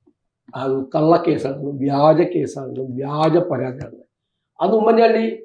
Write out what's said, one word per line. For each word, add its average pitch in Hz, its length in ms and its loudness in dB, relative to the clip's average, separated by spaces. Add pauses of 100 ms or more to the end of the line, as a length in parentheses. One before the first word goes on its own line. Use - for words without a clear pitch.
(560)
അത് 135 280 -2 (120)
കള്ളക്കേസാണെന്നും 147 840 0
വ്യാജ 139 440 2
കേസാണെന്നും 131 760 -6
വ്യാജ 151 420 0
പരാതിയാണെന്നും 135 680 -6 (540)
അന്ന് 202 140 2
ഉമ്മൻചാണ്ടി, 226 680 2